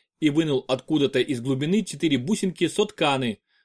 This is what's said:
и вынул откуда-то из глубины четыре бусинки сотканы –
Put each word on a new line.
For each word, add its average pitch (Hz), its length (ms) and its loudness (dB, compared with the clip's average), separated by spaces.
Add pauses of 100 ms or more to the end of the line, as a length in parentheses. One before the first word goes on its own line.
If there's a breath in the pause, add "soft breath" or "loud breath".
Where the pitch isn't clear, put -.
(180)
и 156 120 2
вынул 147 360 0
откуда-то 135 540 0
из 123 200 -2
глубины 147 440 0
четыре 143 340 0
бусинки 175 480 -2
сотканы – 139 720 0 (260)